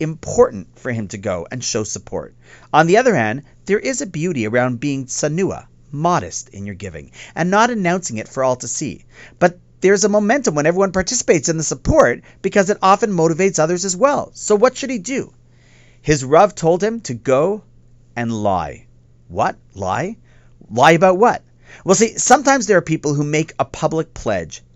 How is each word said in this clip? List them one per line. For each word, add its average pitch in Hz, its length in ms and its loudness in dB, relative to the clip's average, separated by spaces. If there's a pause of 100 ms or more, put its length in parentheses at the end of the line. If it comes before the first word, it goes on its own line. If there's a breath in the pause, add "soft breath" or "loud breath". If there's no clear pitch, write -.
important 160 760 -2
for 127 140 -8
him 110 160 -6
to 107 100 -12
go 95 320 -4
and 127 120 -10
show 110 200 -4
support. 92 520 -10 (380 soft breath)
On 156 140 2
the 180 120 4
other 247 160 2
hand, 117 280 -2 (240 soft breath)
there 202 140 0
is 254 200 -6
a 277 60 -8
beauty 160 400 -4
around 123 340 0
being 135 260 -4
tsanua, 151 600 -4 (240)
modest 143 600 -4
in 98 140 -14
your 101 120 -10
giving, 82 340 -14 (240 loud breath)
and 175 160 -2
not 220 200 2
announcing 180 460 -2
it 107 120 -8
for 131 140 -6
all 127 140 0
to 123 120 -12
see. - 360 -8 (340 loud breath)
But 175 200 2 (240)
there's 202 220 4
a 208 40 4
momentum 208 460 0
when 147 100 0
everyone 180 260 2
participates 185 600 0
in 160 80 -2
the 156 40 -4
support 151 600 2 (180 soft breath)
because 190 300 0
it 202 100 0
often 196 320 2
motivates 170 460 2
others 175 260 0
as 190 100 -4
well. 254 380 0
So - 240 -2
what 247 180 4
should 262 140 -8
he 247 100 -4
do? 220 340 -8 (680 soft breath)
His 143 240 0
Rav 165 300 6
told 165 280 2
him 226 200 -2
to 131 120 -8
go 147 480 0 (540)
and 117 160 -4
lie. 92 540 -2 (420)
What? 101 280 -2 (180)
Lie? 107 420 -4 (540 soft breath)
Lie 127 220 6
about 170 260 4
what? 220 240 2 (420 loud breath)
Well, 185 100 4
see, 220 220 0
sometimes 269 500 2
there 190 120 4
are 160 40 0
people 156 300 -2
who 147 100 -2
make 151 360 -2
a 131 80 -2
public 156 480 -4
pledge 90 480 -6 (140)